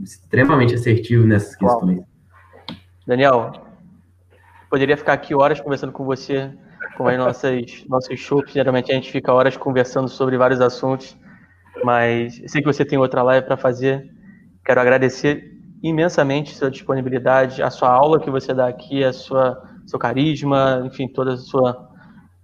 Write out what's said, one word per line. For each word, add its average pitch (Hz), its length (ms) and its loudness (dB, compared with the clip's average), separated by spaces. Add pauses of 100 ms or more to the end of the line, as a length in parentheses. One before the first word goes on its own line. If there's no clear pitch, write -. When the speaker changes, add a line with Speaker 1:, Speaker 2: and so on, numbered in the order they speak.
Speaker 1:
extremamente 123 720 2
assertivo 117 520 2
nessas 101 340 2
Speaker 2:
Uau. 120 180 2
Speaker 1:
questões. 90 220 0 (1040)
Speaker 2:
Daniel, 123 460 2 (1160)
poderia 143 260 2
ficar 147 160 0
aqui 143 220 -4
horas 143 260 2
conversando 139 320 -6
com 139 120 -10
você, 135 460 -4 (460)
com 131 100 -2
as 123 120 2
nossas, 127 680 -4
<laughs> - 40 -18
nossos 131 300 -4
chopps. - 360 -2
Geralmente 127 360 0
a 135 40 0
gente 131 180 -4
fica 127 200 0
horas 127 260 4
conversando 127 500 -2
sobre 131 300 -2
vários 127 240 2
assuntos, 131 520 -2 (680)
mas 120 560 0
eu - 80 -16
sei 147 140 -2
que 143 40 -4
você 147 180 0
tem 143 140 -2
outra 131 240 0
live 131 240 2
pra 131 120 -4
fazer. 135 500 -2 (560)
Quero 127 160 2
agradecer 131 720 0 (300)
imensamente 156 720 -2
sua 135 160 -4
disponibilidade, 131 920 -2
a 139 60 0
sua 127 220 0
aula 147 280 4
que 147 120 -8
você 131 240 -4
dá 127 120 0
aqui, 135 380 -4
a 127 80 0
sua, 131 500 -2 (240)
seu 127 120 -8
carisma, 135 880 0
enfim, 131 200 -8
toda 131 280 -4
a - 20 -8
sua, 127 520 -2 (560)